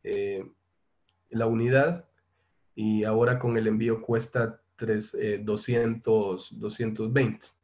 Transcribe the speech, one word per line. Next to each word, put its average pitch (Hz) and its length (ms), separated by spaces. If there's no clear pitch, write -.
eh, 98 440
la 113 160
unidad, 131 600
y 107 300
ahora 120 340
con 120 180
el 110 100
envío 110 340
cuesta 113 600
tres, 107 380
eh, 104 280
doscientos, 110 1160
doscientos 110 540
veinte 131 360